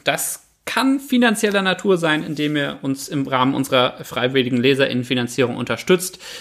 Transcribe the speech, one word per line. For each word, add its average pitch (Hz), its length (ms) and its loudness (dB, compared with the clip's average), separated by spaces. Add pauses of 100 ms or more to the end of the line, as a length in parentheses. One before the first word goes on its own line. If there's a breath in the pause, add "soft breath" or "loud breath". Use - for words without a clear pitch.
Das - 400 -4 (220)
kann 269 340 0
finanzieller 220 600 2
Natur 190 360 2
sein, 160 240 0
indem 151 320 -2
ihr 143 280 -2
uns 135 260 -4
im 139 180 -4
Rahmen 135 280 2
unserer 131 500 2
freiwilligen 127 540 0
LeserInnenfinanzierung 123 960 0
unterstützt. 123 640 0 (200 loud breath)